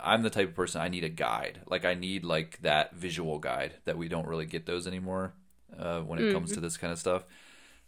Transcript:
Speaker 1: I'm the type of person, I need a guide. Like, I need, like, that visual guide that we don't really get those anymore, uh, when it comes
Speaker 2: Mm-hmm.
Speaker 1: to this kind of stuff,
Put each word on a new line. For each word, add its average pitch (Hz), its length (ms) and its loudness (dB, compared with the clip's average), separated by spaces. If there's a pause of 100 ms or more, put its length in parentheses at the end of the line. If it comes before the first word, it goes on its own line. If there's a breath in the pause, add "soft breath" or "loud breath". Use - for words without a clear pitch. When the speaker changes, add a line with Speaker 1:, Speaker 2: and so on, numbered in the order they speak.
(140)
Speaker 1:
I'm 113 80 6
the 110 80 4
type 98 200 2
of 82 40 -14
person, 85 260 0
I 85 80 0
need 90 160 -2
a 80 40 0
guide. 64 580 -2
Like, 90 180 0
I 90 100 4
need, 92 300 -2
like, 80 380 0
that 76 320 4
visual 82 440 -2
guide 67 360 -2 (100)
that 85 140 0
we 82 100 -4
don't 82 180 -2
really 80 200 -2
get 82 200 -6
those 87 200 -2
anymore, 92 480 -4 (440)
uh, 170 220 -2
when - 180 -4
it 226 100 4
comes 190 220 2
Speaker 2:
Mm-hmm. 202 40 -2
Speaker 1:
to 135 60 -4
this 85 160 -2
kind 85 160 -4
of 85 60 -4
stuff, 92 260 2 (640 soft breath)